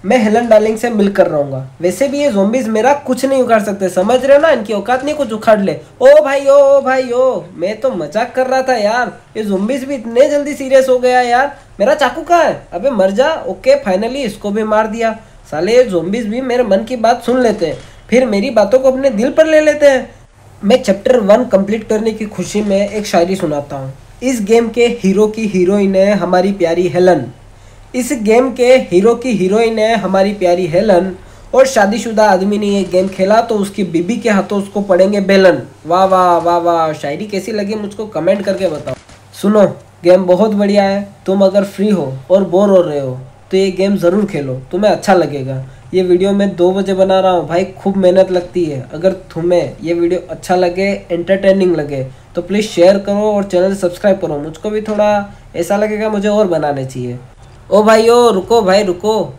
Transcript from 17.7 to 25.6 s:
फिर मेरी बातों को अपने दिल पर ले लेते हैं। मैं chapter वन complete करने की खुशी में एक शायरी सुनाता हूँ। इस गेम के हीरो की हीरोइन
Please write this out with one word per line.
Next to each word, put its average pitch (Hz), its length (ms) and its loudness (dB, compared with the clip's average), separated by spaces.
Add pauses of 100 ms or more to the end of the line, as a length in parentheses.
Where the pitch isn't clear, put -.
फिर 254 160 4
मेरी 214 240 -2
बातों 220 280 2
को 262 120 4
अपने 269 200 0
दिल 226 200 -2
पर 311 160 2
ले 311 140 4
लेते 294 260 2
हैं। 254 240 2 (540)
मैं 254 180 2
chapter 214 380 0
वन 214 240 4
complete 202 440 -2
करने 220 240 -2
की 214 140 -8
खुशी 202 360 -6
में 202 260 0
एक 208 180 -6
शायरी 185 300 0
सुनाता 147 400 -6
हूँ। 135 160 -10 (300)
इस 247 200 -2
गेम 226 260 2
के 233 180 2 (140)
हीरो 190 260 2
की 214 200 -4
हीरोइन 190 500 0